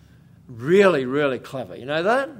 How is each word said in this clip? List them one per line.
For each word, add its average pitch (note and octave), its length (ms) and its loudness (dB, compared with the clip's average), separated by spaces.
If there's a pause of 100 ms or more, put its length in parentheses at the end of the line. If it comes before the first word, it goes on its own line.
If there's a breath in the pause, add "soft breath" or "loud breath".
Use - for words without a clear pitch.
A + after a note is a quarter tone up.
(460 loud breath)
really, C#3+ 600 2
really C3+ 320 -2
clever, A2+ 360 -12
you A#2+ 120 -14
know D#3 160 -4
that? B3+ 260 0 (120)